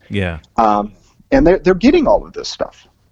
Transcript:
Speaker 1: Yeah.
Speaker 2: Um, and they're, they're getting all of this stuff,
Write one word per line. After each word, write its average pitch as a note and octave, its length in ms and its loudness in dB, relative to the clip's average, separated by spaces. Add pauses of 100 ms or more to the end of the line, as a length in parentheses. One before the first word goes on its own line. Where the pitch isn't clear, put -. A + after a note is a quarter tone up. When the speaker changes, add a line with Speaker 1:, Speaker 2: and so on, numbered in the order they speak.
(100)
Speaker 1:
Yeah. F2+ 300 -6 (160)
Speaker 2:
Um, G#2+ 360 0 (380)
and C#3+ 160 2
they're, F3 120 4
they're F3+ 160 0
getting C4+ 320 2
all F#2 200 2
of D2 60 -20
this - 160 -12
stuff, - 400 -12 (240)